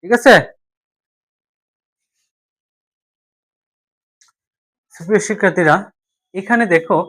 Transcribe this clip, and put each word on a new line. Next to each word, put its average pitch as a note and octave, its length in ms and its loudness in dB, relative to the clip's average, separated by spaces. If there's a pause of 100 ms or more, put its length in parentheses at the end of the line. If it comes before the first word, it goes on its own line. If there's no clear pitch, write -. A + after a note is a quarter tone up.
ঠিক F#3 180 -6
আছে? A#3+ 160 6 (4000)
সুপ্রিয় F#3 340 -4
শিক্ষার্থীরা, F3+ 480 0 (580)
এখানে A#3 300 -4 (100)
দেখো E3 240 -2 (100)